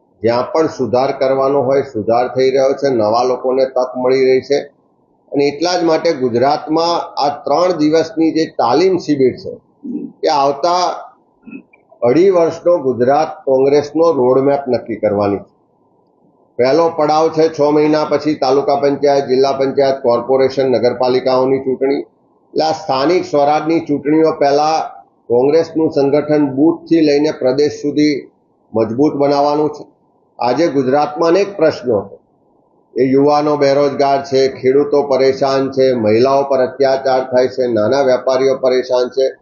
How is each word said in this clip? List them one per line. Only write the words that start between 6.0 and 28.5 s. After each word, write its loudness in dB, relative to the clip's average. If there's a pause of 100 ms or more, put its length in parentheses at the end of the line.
ગુજરાતમાં -2
આ 0
ત્રણ -2
દિવસની 0
જે -2
તાલીમ 0
શિબિર 0
છે, -14 (640)
એ 0
આવતા -2 (920)
અઢી 4
વર્ષનો 2
ગુજરાત 0
કોંગ્રેસનો 2
રોડમેપ 2
નક્કી -4
કરવાની 0
છે. -20 (960)
પહેલો 2
પડાવ 2
છે 0
છ -6
મહિના 2
પછી -2
તાલુકા 0
પંચાયત, 0
જિલ્લા 2
પંચાયત, 0
કોર્પોરેશન, 0
નગરપાલિકાઓની 0
ચૂંટણી. -2
એટલે -8
આ 0
સ્થાનિક -2
સ્વરાજની 0
ચૂંટણીઓ 0
પહેલા -2 (220)
કોંગ્રેસનું 0
સંગઠન 0
બૂથથી 0
લઈને 2
પ્રદેશ 0
સુધી -2 (440)